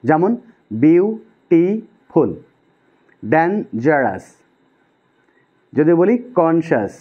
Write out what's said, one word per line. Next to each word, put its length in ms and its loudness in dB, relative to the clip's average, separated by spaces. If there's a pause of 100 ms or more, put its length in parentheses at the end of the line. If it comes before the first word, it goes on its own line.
যেমন 280 0 (400)
বিউটিফুল, 1600 -2 (920)
ডেঞ্জারাস, 1000 -2 (1500)
যদি 200 2
বলি 220 2 (200)
কনশাস 640 0